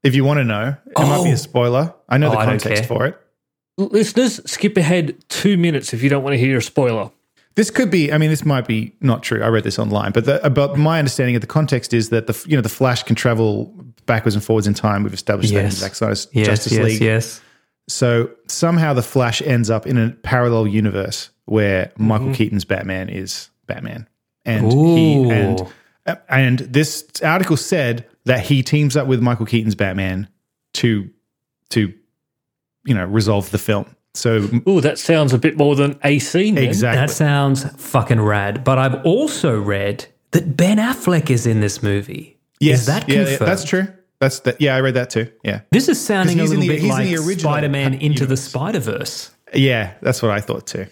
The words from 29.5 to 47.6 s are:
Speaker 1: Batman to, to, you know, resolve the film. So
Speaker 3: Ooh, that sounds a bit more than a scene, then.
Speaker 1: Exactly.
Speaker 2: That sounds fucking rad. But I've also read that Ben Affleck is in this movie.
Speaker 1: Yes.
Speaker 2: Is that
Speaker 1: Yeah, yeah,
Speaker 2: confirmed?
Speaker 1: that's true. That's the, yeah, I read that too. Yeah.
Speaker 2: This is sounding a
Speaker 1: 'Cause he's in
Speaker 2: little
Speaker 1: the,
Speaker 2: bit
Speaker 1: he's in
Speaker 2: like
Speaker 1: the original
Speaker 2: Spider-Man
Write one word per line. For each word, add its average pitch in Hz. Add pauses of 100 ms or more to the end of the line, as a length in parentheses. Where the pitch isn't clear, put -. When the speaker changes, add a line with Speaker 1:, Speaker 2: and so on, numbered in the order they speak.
Speaker 1:
Batman 95 (480)
to, 107 (600)
to, 104 (920)
you 131
know, 92
resolve 101
the 104
film. 104 (300)
So 110 (200)
Speaker 3:
Ooh, 190
that 147
sounds 151
a 120
bit 156
more 143
than 143
a 147
scene, 202
then. 135
Speaker 1:
Exactly. 117
Speaker 2:
That 147
sounds 143 (120)
fucking 117
rad. 104
But 131
I've 131
also 170
read 101 (260)
that 165
Ben 196
Affleck 185
is 120
in 110
this 104
movie. 101 (220)
Speaker 1:
Yes. 131
Speaker 2:
Is 110
that 156
Speaker 1:
Yeah, 135
yeah, 208
Speaker 2:
confirmed? 135
Speaker 1:
that's 190
true. 190 (320)
That's 135
the, 123
yeah, 139
I 131
read 131
that 123
too. 113 (140)
Yeah. 104 (100)
Speaker 2:
This 262
is 277
sounding 185
a 160
Speaker 1:
'Cause 156
he's -
in 147
Speaker 2:
little 151
Speaker 1:
the, -
Speaker 2:
bit 147
Speaker 1:
he's 208
in -
Speaker 2:
like 196
Speaker 1:
the 170 (120)
original 160
Speaker 2:
Spider-Man 139